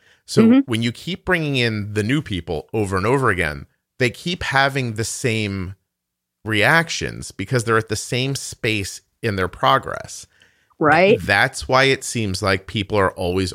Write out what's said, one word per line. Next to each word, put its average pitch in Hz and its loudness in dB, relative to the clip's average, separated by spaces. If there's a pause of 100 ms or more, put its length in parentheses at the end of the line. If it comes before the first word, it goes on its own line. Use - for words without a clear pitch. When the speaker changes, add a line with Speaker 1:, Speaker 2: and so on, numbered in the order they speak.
(260)
Speaker 1:
So - 4
Speaker 2:
Mm-hmm. 240 8
Speaker 1:
when 113 -2
you 117 0
keep - -10
bringing 156 0
in 107 0
the 107 0
new 135 0
people 85 -6
over 98 0
and 92 -2
over 131 2
again, 78 -2 (320)
they 123 2
keep - -6
having 135 0
the 110 -4
same 98 -4 (720)
reactions 107 0
because 113 -2
they're 110 2
at 107 -2
the 107 -4
same 131 -4
space - -4 (200)
in 110 -2
their 92 0
progress. - -2 (520)
Speaker 2:
Right. 160 6
Speaker 1:
That's 101 0
why 131 4
it 135 2
seems 107 -4
like 98 0
people 104 -2
are 95 4
always 92 -2